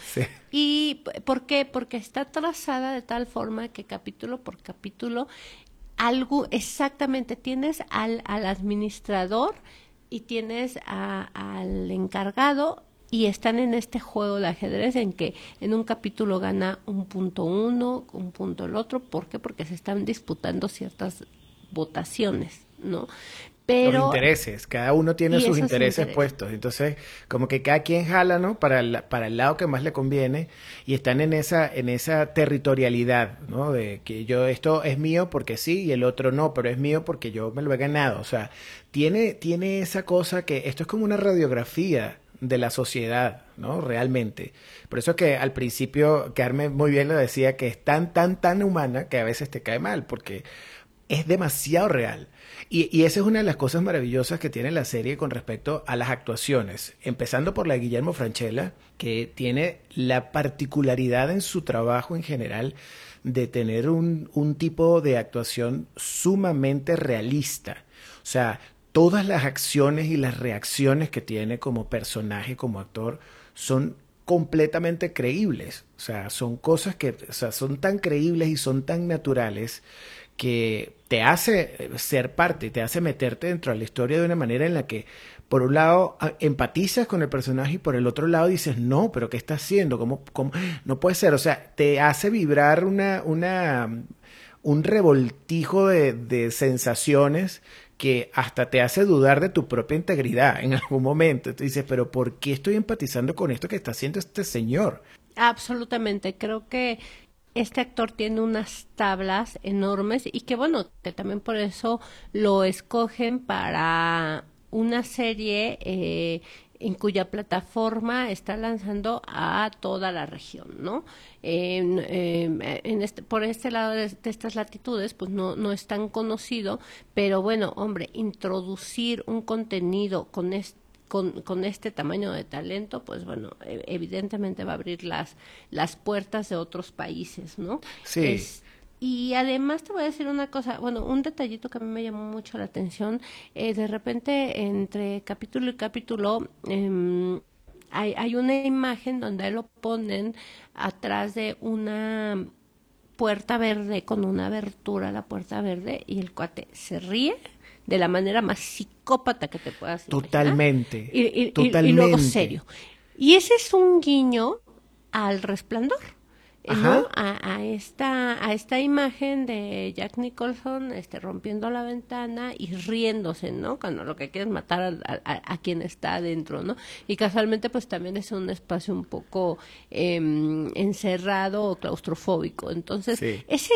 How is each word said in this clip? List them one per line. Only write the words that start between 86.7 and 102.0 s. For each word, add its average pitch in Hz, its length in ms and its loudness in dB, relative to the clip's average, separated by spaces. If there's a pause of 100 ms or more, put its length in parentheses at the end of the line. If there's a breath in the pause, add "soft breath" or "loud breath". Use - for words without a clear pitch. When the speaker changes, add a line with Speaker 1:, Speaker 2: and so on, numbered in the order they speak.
Speaker 1:
con 180 140 2
el 135 80 0
personaje 135 440 0
y 185 40 -2
por 143 180 0
el 123 100 4
otro 135 220 2
lado 170 200 6
dices, 165 300 2
"No, 139 360 4
pero 117 160 -2
¿qué 120 80 -4
está 156 160 -4
haciendo? 156 440 2
¿Cómo, 120 360 -2
cómo? 139 180 -2 (320 loud breath)
No 131 160 -2
puede 180 160 4
ser". 160 180 6
O 139 40 6
sea, - 380 0
te 143 260 4
hace 147 280 4
vibrar 156 540 6
una, 196 400 2
una, 156 800 0 (580 loud breath)
un 151 220 4
revoltijo 165 1040 4
de, 156 240 6
de 117 400 0
sensaciones 143 1120 2 (360 loud breath)
que 127 360 2
hasta 123 360 0
te 127 120 6
hace 190 240 4
dudar 139 340 8
de 180 80 2
tu 160 220 0
propia 123 260 0
integridad 135 640 2
en 131 120 2
algún 131 280 0
momento. 139 540 2
Tú 135 80 -6
dices, 135 240 -2
"¿Pero 123 240 0